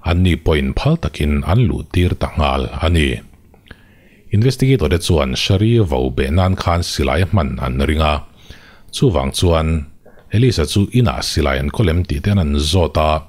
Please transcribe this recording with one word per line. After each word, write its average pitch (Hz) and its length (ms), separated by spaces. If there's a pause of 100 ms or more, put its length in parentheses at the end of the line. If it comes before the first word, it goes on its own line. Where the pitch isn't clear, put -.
An 87 140
ni 87 100 (120)
point 73 240 (100)
phal 156 240
takin 73 300 (180)
an - 80 (100)
lu - 80 (160)
tir 90 180 (100)
ta - 60 (100)
ngal 69 260 (220)
ani. 78 240 (1300)
Investigator 127 580
te 85 120
chuan 71 260 (120)
Shari 104 300 (160)
vo 65 280
be 71 80 (120)
nan 92 240
khan 87 200 (100)
silai 71 300 (140)
man 76 140 (160)
an 64 100 (120)
ringa. 78 260 (840)
Chu - 100 (100)
wang 67 240
chuan 82 280 (640)
Elisa 104 340
chu 101 160 (120)
ina 117 280
silai 67 380
an 69 160
kolem 87 320
ti 73 160
te 104 80
an 101 120
an 73 100 (180)
zota. 80 380 (200)